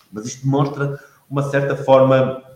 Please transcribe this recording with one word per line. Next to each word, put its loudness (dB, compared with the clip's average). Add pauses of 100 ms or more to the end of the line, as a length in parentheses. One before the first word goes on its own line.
(120)
Mas -12
isto -12
demonstra -2 (280)
uma -4
certa -2
forma 2 (120)